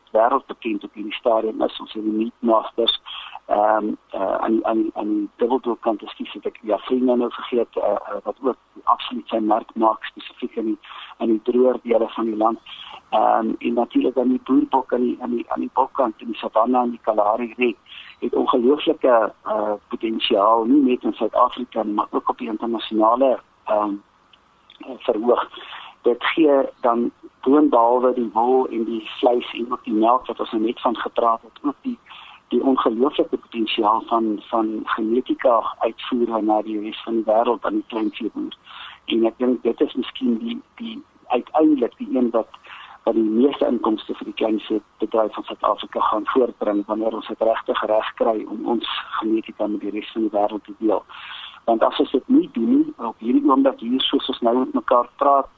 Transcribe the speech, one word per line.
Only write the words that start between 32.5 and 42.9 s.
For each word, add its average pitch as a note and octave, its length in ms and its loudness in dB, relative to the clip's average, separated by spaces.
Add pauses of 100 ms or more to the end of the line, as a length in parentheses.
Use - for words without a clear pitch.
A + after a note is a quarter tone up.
ongelooflike B2+ 760 0
potensiaal A2 680 0
van, A2+ 400 0
van A2 360 -2
genetika A#2+ 960 0
uitvoere A#2 640 -2
na G#2+ 200 2
die G#2+ 180 -6
res G#2+ 240 -10
van A#2 100 -6
die A2 140 -2
wêreld A2+ 380 2
aan G2+ 160 -2
die - 60 -10
kleinveeboer. - 680 -6 (500)
En A2+ 200 2
ek A2+ 120 -2
dink B2 260 0
dit A#2 180 0
is C#3 120 0
miskien B2 440 -2
die, A#3+ 240 -6 (140)
die, - 280 -12 (240)
uiteindelik C3+ 720 2
die - 200 -4
een B2 120 2
wat A2+ 180 0 (560)